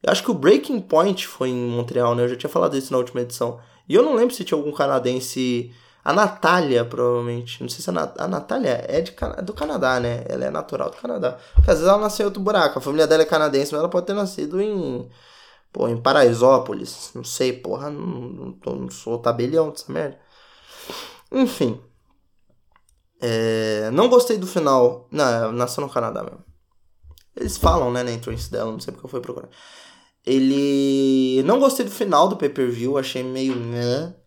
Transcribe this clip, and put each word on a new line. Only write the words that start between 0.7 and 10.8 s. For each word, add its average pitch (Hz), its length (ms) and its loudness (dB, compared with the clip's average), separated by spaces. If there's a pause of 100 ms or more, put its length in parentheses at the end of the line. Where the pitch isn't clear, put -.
Point 185 480 0
foi 127 220 -6
em 123 180 -4
Montreal, 120 480 0
né? 120 80 2
Eu 123 60 0
já 123 60 -6
tinha 151 140 -6
falado 151 260 0
isso 135 140 -6
na 131 80 0
última 123 220 -4
edição. 120 400 -6 (280)
E 147 60 0
eu 233 80 8
não 294 140 2
lembro 247 180 2
se 196 80 -10
tinha 156 160 0
algum 147 140 -4
canadense... 127 1000 -2 (300)
A 143 100 0
Natália, 170 720 2
provavelmente. 120 800 -2
Não 123 60 -8
sei - 120 -10
se 180 100 -6
a - 20 -4
Na-, 160 260 -4
a - 80 -4
Natália 175 640 -2
é 151 120 0
de - 120 -8
Cana-, - 280 -8
do 190 120 -8
Canadá, 185 480 -2
né? 120 280 -4
Ela - 180 -4
é - 40 -2
natural - 400 -6